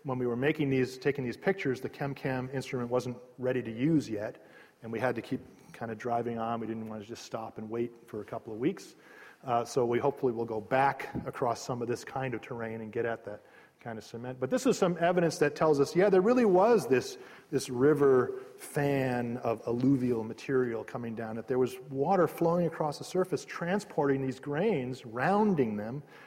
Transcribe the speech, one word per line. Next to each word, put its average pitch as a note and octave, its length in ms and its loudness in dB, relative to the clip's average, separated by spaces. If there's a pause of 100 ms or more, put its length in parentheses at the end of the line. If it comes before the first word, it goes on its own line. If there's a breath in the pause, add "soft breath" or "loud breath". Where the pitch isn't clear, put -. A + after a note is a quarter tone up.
When B2+ 140 -4
we B2 80 0
were A#2+ 80 0
making D3 340 0
these, C3 280 2
taking C#3 260 -2
these A#2+ 140 -6
pictures, D3 420 -2
the - 100 -8
ChemCam C3+ 640 -6
instrument B2+ 360 -6
wasn't B2 260 0 (240)
ready B2 240 -2
to A2+ 80 -8
use B2+ 380 2
yet, A2 360 -8 (380 loud breath)
and A2+ 80 -10
we A2+ 80 -4
had B2 160 0
to C3 60 -4
keep C3 180 -6 (320)
kind A#2 200 -10
of A2 60 -8
driving A#2 400 -2
on. A2+ 220 -4
We A2+ 80 -6
didn't A2 220 -8
want G#2+ 120 -10
to G2+ 60 -14
just A2+ 160 -14
stop A2 340 -10
and A2 120 -10
wait A#2+ 220 -2 (140)
for A2 140 -10
a G#2 60 -10
couple A2+ 260 -10
of G#2+ 80 -10
weeks. D#3+ 360 -2 (520 loud breath)
Uh, A#2+ 160 2
so A#2+ 220 2
we A#2+ 140 2
hopefully C3+ 340 0
will A#2 120 -4
go A2+ 140 -6
back C3+ 500 0 (160)
across B2 360 -2
some B2 200 -6
of A#2 60 -2
this A#2+ 160 -2
kind C3 300 -6
of A2 80 -6
terrain A2+ 400 -8
and A2 100 -10
get A#2 140 -2
at A2+ 180 -4
that G#2 200 -12 (380 loud breath)
kind A2+ 160 -10
of G#2 60 -12
cement. B2+ 380 -10
But C3 80 0
this B3 160 0
is A#3+ 120 4
some F3 220 2
evidence E3+ 380 4
that D3 180 2
tells D#3 240 4
us, C#3 160 2
yeah, F#3 140 6
there F#3 120 6
really A#3+ 240 4
was G3 400 6
this, B2 320 2 (320 loud breath)
this C#3 200 -2
river C3+ 640 6 (240 loud breath)
fan C3 800 0
of A#2 280 -2
alluvial B2 600 2
material A#2 580 -2
coming A#2 320 -8
down, A2+ 220 -8
that A2+ 100 -10
there B2+ 120 2
was B2+ 180 2 (120)
water D#3+ 380 4
flowing E3+ 400 2
across D3+ 300 -2
the - 80 -12
surface, F3+ 400 0
transporting E3 760 0
these C3 180 -4
grains, C#3+ 640 -2
rounding C#3 720 2
them. A#2 260 -6 (240 loud breath)